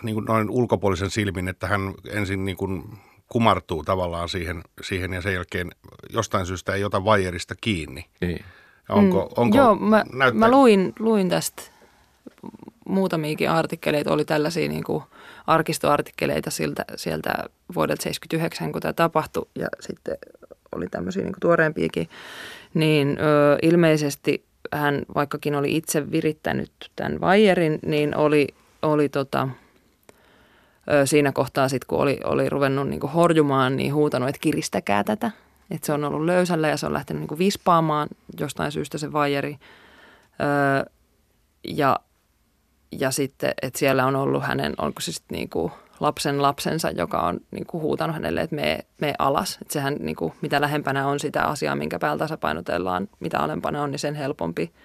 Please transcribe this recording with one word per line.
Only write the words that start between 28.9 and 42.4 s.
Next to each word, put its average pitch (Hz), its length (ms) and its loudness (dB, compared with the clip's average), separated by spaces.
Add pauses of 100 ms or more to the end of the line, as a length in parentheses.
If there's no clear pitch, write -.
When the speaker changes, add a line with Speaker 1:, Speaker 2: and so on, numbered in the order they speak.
Speaker 3:
tota, 135 380 -2 (1400)
ö, 143 140 6
siinä 143 260 4
kohtaa 131 380 0
sit, 135 160 -4
kun 160 140 0
oli, 139 240 2
oli 139 260 0
ruvennut 139 400 0
niinku 147 180 -6
horjumaan, 143 720 4
niin 131 160 0
huutanut, 143 360 0
että - 120 -8
kiristäkää 156 640 0
tätä. - 280 -2 (400)
Et 160 120 -8
se 160 100 -2
on 147 100 -2
ollut 147 220 -2
löysällä 175 420 2
ja 147 100 0
se 147 80 -4
on 147 80 -2
lähtenyt 147 280 -4
niinku 151 160 -8
vispaamaan 160 720 2 (320)
jostain 147 320 -4
syystä 151 260 -6
se 147 140 -8
vaijeri. 143 460 -2 (1300)
Ö, - 40 -18 (800)
ja, 143 320 2 (920)